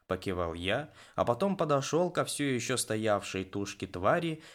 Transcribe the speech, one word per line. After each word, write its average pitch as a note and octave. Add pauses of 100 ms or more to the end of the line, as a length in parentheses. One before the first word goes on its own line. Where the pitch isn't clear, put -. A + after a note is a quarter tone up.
покивал F2+
я, F#2 (260)
а -
потом F#3
подошел D#3
ко E3
все C#3+
еще B2+
стоявшей G#2+
тушке G2
твари, D#3 (140)